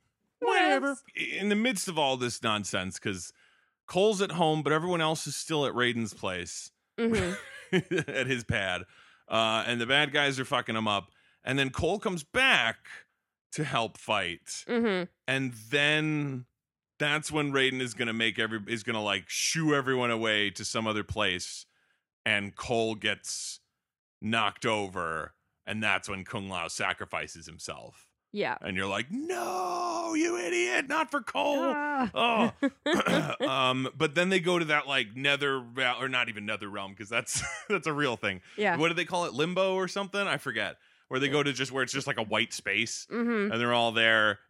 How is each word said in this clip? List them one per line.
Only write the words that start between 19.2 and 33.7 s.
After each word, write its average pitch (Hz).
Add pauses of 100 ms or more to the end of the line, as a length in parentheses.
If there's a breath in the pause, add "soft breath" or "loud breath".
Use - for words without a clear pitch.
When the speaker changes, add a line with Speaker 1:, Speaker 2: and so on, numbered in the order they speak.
Speaker 1:
shoo 156
everyone 127
away 110
to 104
some 113
other 107
place, 95 (600)
and 101
Cole 113
gets - (600)
knocked 110
over, 90 (340)
and 104
that's 101
when 95
Kung 98
Lao 87
sacrifices 87
himself. 71 (260)
Speaker 2:
Yeah. 175
Speaker 1:
And -
you're 98
like, 101
"No, 349
you 339
idiot, 349
not 311
for 285
Cole." 277
Speaker 2:
Ah. 294
Speaker 1:
Oh. 226 (320)
Speaker 2:
<laughs> -
Speaker 1:
<clears throat> 277
Um, 131